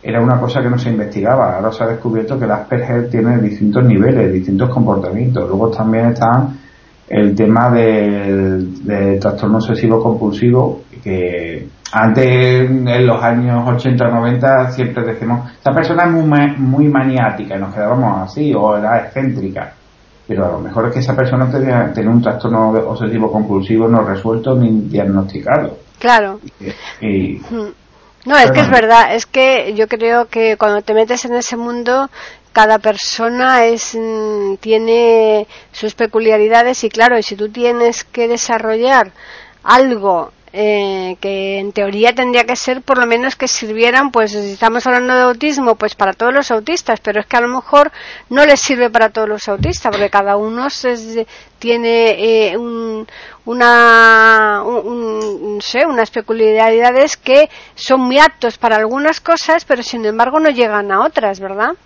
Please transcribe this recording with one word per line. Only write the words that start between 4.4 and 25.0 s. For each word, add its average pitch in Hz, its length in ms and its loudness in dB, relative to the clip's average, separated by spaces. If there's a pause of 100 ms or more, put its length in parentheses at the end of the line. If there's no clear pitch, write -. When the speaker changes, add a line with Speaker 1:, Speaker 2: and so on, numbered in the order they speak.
Speaker 1:
comportamientos. 101 800 -2
Luego 101 220 0
también 113 360 0
está 120 420 0 (600)
el 104 260 0
tema 113 360 2
del, 101 1160 0
del 98 320 0
trastorno 104 380 0
obsesivo 113 460 0
compulsivo, 113 800 0 (200)
que 87 640 -6 (260)
antes, 127 760 2
en 123 360 2
los 113 160 2
años 120 460 0
ochenta, 120 400 0
noventa, 123 600 2
siempre 123 340 -4
decimos, 113 480 -4
"Esta - 220 -2
persona 151 300 0
es 165 80 2
muy 165 120 2
ma-, 143 320 2
muy 135 320 2
maniática", 123 680 -2
y 98 40 -6
nos 98 140 -8
quedábamos 107 560 0
así, 147 240 -2
o 104 220 2
era 110 280 0
excéntrica. 107 680 -6 (540)
Pero 101 200 -2
a 87 60 -2
lo - 80 -8
mejor 117 260 -4
es 120 80 -4
que 127 60 -2
esa 123 160 -2
persona 123 340 0
tenía, 131 420 0
tenía 110 200 -2
un 120 100 4
trastorno 113 480 -2
obsesivo 110 640 -2
compulsivo 107 560 0
no 117 140 2
resuelto 113 520 -4
ni 113 340 2
diagnosticado. 98 880 -2 (220)